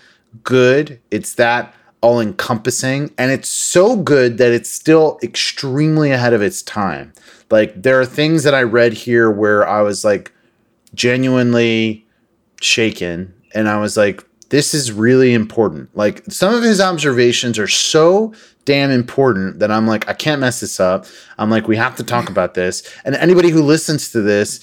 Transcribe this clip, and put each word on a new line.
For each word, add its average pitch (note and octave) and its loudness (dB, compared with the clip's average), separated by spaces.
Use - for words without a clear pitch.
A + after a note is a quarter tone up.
good. C3 2
It's - -8
that A#2+ 0
all-encompassing. A#2+ -2
And B2+ -2
it's C3 -4
so G3+ 0
good C3 2
that A#2+ 4
it's A#2 -2
still D#3 2
extremely D3 -2
ahead A#2+ 2
of G#2+ 2
its F#2+ -2
time. E2 -8
Like, A2 0
there C3 2
are B2+ 0
things D3+ -2
that C#3+ 2
I C3 2
read A#2+ 2
here A#2 2
where G#2 2
I G#2 0
was, G2+ -2
like, G2+ -2
genuinely A#2+ 0
shaken. F#2 -4
And G#2+ 0
I G#2+ 0
was G#2 -4
like, G2+ 0
"This C#3+ 0
is C3 -4
really B2 4
important." G#2 -2
Like, G#2 -2
some F#3+ -2
of A#3 0
his A3 2
observations B2+ 0
are G2+ -4
so F#3 2
damn C#3 0
important A#2+ 0
that G#2 0
I'm A2 2
like, A2 -2
"I G#2 -4
can't D3 -4
mess B2+ -2
this - -6
up." F#2 0
I'm G#2+ -2
like, A2 -2
"We A2 0
have A#2+ -2
to B2 -8
talk A#2 -4
about F#2 -4
this." F#2 -4
And C3 -4
anybody F3 4
who D#3+ 2
listens D3+ 0
to A#2+ -2
this, G#2 0